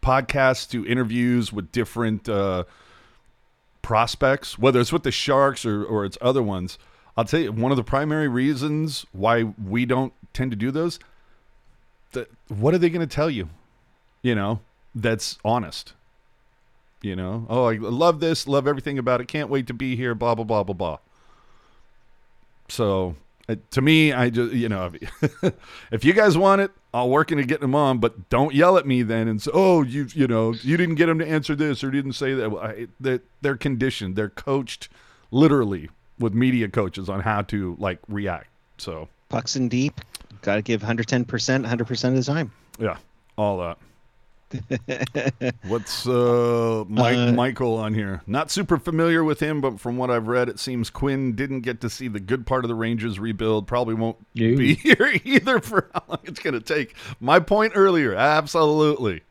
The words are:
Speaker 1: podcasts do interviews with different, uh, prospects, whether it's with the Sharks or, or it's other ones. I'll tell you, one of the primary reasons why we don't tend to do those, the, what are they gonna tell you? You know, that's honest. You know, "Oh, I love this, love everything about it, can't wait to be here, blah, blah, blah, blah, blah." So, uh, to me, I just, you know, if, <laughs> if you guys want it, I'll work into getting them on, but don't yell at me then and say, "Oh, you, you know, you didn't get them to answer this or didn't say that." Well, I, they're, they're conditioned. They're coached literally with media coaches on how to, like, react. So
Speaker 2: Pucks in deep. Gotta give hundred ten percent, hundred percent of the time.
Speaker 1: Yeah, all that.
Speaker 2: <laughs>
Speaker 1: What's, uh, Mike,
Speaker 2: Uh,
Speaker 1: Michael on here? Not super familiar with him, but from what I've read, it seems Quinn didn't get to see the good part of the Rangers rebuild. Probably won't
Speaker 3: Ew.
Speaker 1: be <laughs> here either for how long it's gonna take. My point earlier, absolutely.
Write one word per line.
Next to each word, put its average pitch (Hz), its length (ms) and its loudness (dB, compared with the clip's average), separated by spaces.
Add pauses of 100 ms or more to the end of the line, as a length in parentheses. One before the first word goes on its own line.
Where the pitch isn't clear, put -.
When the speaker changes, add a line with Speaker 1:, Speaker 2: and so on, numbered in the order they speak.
Speaker 1:
podcasts 131 680 2
do 117 160 -4
interviews 120 640 0
with 101 220 -8
different, 113 560 -2
uh, 98 340 0 (1160)
prospects, 120 760 0
whether 123 220 6
it's 120 140 0
with 170 100 0
the 131 80 0
Sharks 139 540 2
or, 104 180 -2
or 104 220 -2
it's 98 160 -8
other 127 200 2
ones. 95 380 -4 (380)
I'll 117 80 0
tell 160 160 0
you, 117 100 -2
one 117 220 0
of - 20 2
the 123 80 0
primary 151 460 -2
reasons 147 800 -2
why 113 320 2
we 110 420 -2
don't 127 280 0 (180)
tend 127 200 -4
to 110 60 -6
do 117 140 -2
those, 160 280 -4 (1120)
the, 123 140 -8 (200)
what 113 260 2
are 185 40 4
they 170 120 4
gonna 165 180 -2
tell 151 220 -2
you? 101 200 -6 (720)
You 120 140 0
know, 104 260 -2 (340)
that's 113 480 -2
honest. 107 500 -4 (1080)
You 98 160 -6
know, 98 320 -6
"Oh, 123 160 2
I 113 100 2
love 135 460 0
this, 165 260 -2
love 139 180 0
everything 143 320 -2
about 123 220 0
it, 123 80 -10
can't 147 220 -6
wait 131 180 -2
to 127 60 -10
be 127 240 -6
here, 120 180 -2
blah, 117 200 0
blah, 113 100 -6
blah, 107 180 0
blah, 98 100 -4
blah." 85 240 -4 (1700)
So, 95 460 -2 (340)
uh, 117 60 -2 (160)
to 131 100 -2
me, 156 320 6
I 123 160 2
just, 117 240 -2
you 117 160 0
know, 92 200 -4 (320)
if, - 320 -2 (200)
<laughs> - 180 -16
if 113 140 -2
you 165 80 6
guys 202 240 6
want 196 240 4
it, 196 100 -2 (220)
I'll 123 160 0
work 151 220 2
into 143 120 0
getting 143 200 -2
them 135 120 0
on, 139 220 2
but 110 320 -2
don't 139 240 2
yell 175 240 6
at 147 100 2
me 127 160 2
then 113 240 0
and 107 140 -2
say, - 120 -6
"Oh, 180 280 6
you, 135 320 -4
you 139 140 2
know, 113 260 2
you 127 240 -2
didn't 170 180 0
get 165 120 4
them 160 120 2
to 160 80 -4
answer 156 280 -2
this 147 280 -2
or 139 80 -2
didn't 135 220 -2
say 135 220 -2
that." 110 160 -2
Well, 92 120 -8
I, 110 240 -10 (140)
they're, 127 180 0 (220)
they're 139 160 -2
conditioned. 117 580 -2
They're 104 140 -2
coached - 580 -6 (440)
literally 117 580 4 (300)
with 113 140 0
media 120 360 2
coaches 98 400 -4
on 98 120 -2
how 104 200 0
to, 95 380 -4
like, 92 280 -4
react. 101 400 -6 (300)
So 80 320 -12 (180)
Speaker 2:
Pucks - 300 -4
in 127 100 0
deep. 127 320 -2 (420)
Gotta 104 200 0
give 107 200 -2
hundred 113 260 -2
ten 123 180 0
percent, 131 400 -2
hundred 117 220 -2
percent 127 300 0
of 127 80 0
the 143 60 -4
time. 147 200 -2 (280)
Speaker 1:
Yeah, 101 160 -4 (420)
all 104 220 0
that. 85 180 -6 (760)
Speaker 2:
<laughs> 131 1000 -4 (100)
Speaker 1:
What's, 104 440 -6
uh, 120 800 2
Mike, 120 300 2
Speaker 2:
Uh, 120 140 2
Speaker 1:
Michael 120 460 0
on 107 160 -4
here? 98 340 -4
Not 139 240 -4
super 180 260 0
familiar 165 460 2
with 151 160 0
him, 151 220 -2
but 127 180 -2
from 123 180 -6
what 127 140 0
I've 113 160 0
read, 123 220 2
it - 100 -10
seems 120 300 -4
Quinn 135 460 -2
didn't 135 260 -4
get 117 200 -6
to 120 80 -4
see 127 180 -10
the 104 120 -6
good 110 260 -4
part 131 180 0
of 120 60 -2
the 117 60 -2
Rangers 113 440 -4
rebuild. 110 480 0
Probably 123 280 -2
won't 113 220 -2 (160)
Speaker 3:
Ew. 113 240 4
Speaker 1:
be 139 180 4
<laughs> - 80 -10
here 269 400 6
either 262 360 4
for - 340 -4
how 175 140 -6
long - 160 -8
it's 139 160 -16
gonna 135 200 -4
take. 147 360 -4 (240)
My 147 200 6
point 214 360 2
earlier, 175 400 4
absolutely. 151 1160 2